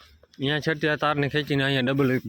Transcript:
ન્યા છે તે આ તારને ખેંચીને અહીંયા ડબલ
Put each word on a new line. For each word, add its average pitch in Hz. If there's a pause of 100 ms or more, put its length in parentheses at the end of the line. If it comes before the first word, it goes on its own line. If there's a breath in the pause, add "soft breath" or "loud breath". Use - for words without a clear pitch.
(400 loud breath)
ન્યા 143
છે 160
તે 151
આ 151
તારને 147
ખેંચીને 139
અહીંયા 135
ડબલ 131